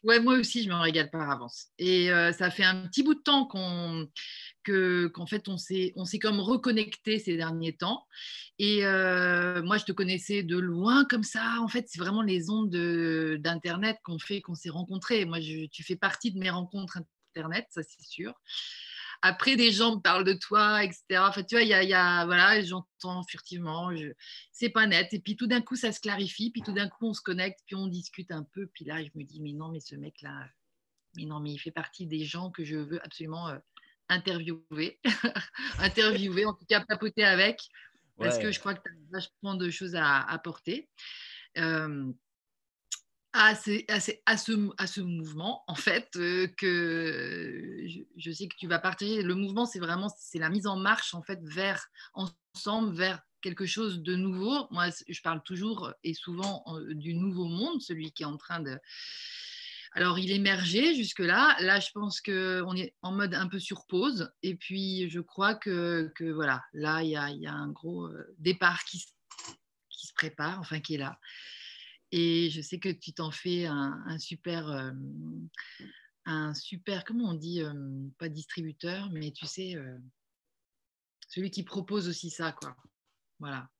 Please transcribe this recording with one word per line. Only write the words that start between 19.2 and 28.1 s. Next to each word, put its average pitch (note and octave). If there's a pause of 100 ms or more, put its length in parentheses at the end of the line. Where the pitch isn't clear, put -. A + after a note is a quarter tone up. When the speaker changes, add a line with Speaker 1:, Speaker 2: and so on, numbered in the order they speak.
Speaker 1:
Après, F#3
des A#3
gens A3+
me F#3+
parlent F#3
de F#3+
toi, G#3
et F#3
cetera. F#3+
Enfin, G3+
tu F#3
vois, A#3
il G#3+
y G#3+
a, F#3+
il F#3+
y F#3+
a, F3
voilà, F#3+
j'entends F3+
furtivement, F3
je... D3+ (440)
c'est A#3+
pas A3
net. F3+
Et G#3
puis, G3+
tout A#3+
d'un A#3+
coup, B3+
ça A#3
se -
clarifie. G3+
Puis, A#3
tout G3+
d'un G3+
coup, -
on G#3+
se -
connecte, F#3
puis -
on G3
discute F3+